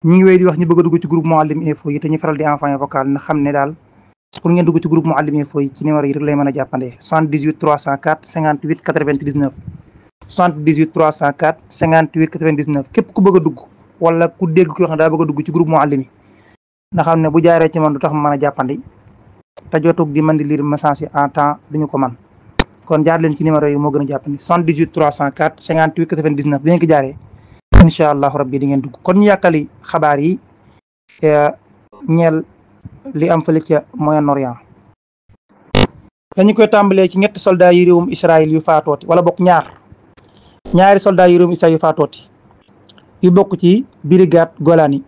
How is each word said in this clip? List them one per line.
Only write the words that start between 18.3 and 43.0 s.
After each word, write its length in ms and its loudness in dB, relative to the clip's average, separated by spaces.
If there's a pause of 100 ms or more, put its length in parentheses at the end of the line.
a 60 -4
jàppandi, 420 -4 (880)
te 140 -4
jotug 280 0
di 100 -2
mën 160 0
di 60 -2
lire 200 -4
message 380 -4
yi 120 -10
en 160 -2
temps 280 -2 (140)
duñu 160 -4
ko 100 -8
man. 180 -4 (680)
Kon 200 0
jaar 140 2
leen 180 -2
ci 60 -4
numéro 240 2
yi 80 -2
moo 160 -2
gën 120 -2
a 40 -6
jàppandi, 300 -8
soixante-dix-huit 540 -2
trois 200 0
cent 200 -4
quatre 300 -6
cinquante-huit 460 -2
quatre-vingt-dix-neuf. 540 -2
Bi 100 0
ngeen 80 2
ko 80 0
jaaree, 280 0 (680)
incha 280 4
allahu 260 0
rabbi 220 -4
di 80 -2
ngeen 140 0
dugg. 220 -12
Kon 140 0
ñu 80 4
yàkkali 420 2 (160)
xabaar 360 0
yi, 200 -2 (840)
eh, 280 2 (580)
ñeel 360 0 (720)
li 160 -2
am 140 2
fële 180 0
ca 220 -2 (120)
Moyen-Orient. 600 -2 (1800)
Dañu 180 4
koy 160 2
tàmbalee 400 2
ci 80 -6
ñetti 220 -2
soldat 340 4
yi 120 4
réewum 240 2
Israël 400 2
yu 120 0
faatooti, 440 -2
wala 160 2
bokk 180 -2
ñaar. 260 2 (1080)
Ñaari 260 6
soldat 300 4
yi 80 4
réewum 140 4
Israël 220 2
yu 60 -2
faatooti, 500 -4 (920)